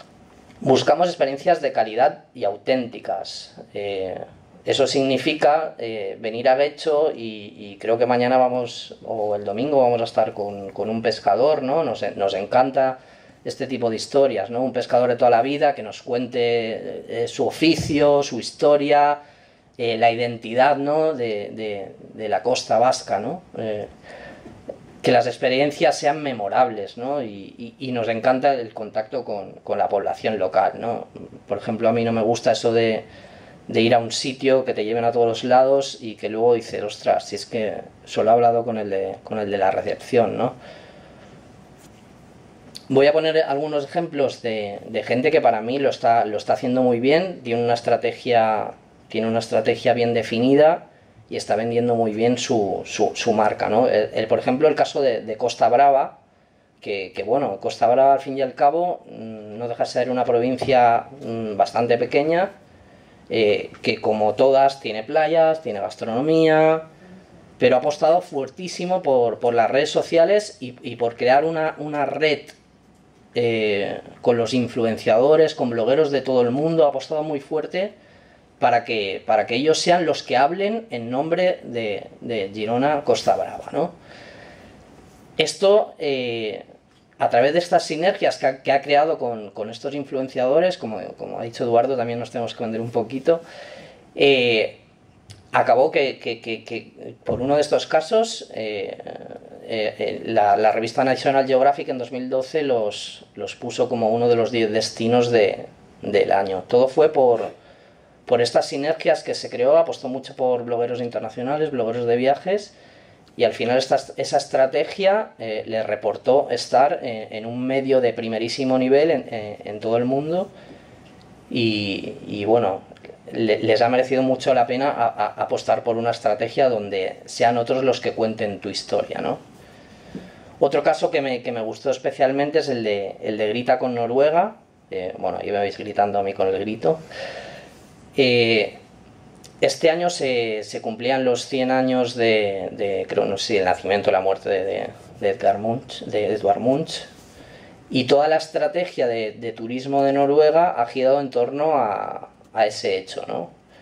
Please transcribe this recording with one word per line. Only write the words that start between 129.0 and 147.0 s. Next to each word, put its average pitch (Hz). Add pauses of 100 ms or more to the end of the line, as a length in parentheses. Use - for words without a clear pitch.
¿no? - (1160)
Otro 143
caso 160
que 156
me, 127
que 127
me 117
gustó 110
especialmente 143
es 143
el 120
de, 101
el 107
de 107
Grita 123
con 123
Noruega. 147 (340)
Eh, 92
bueno, 92
ahí 95
me 101
veis 98
gritando 104
a -
mí 98
con 95
el 95
grito. 117 (1160)
Eh, 117 (840)
este 156
año 175
se, 120
se 113
cumplían 123
los 120
cien 127
años 127
de, 104
de, 98
creo, -
no 101
sé -
si 110
el 95
nacimiento 95
o -
la 92
muerte 95
de, 95
de, 98 (320)
de 101
Edgar 98
Munch, 117
de 107
Edvard 98
Munch, 139 (840)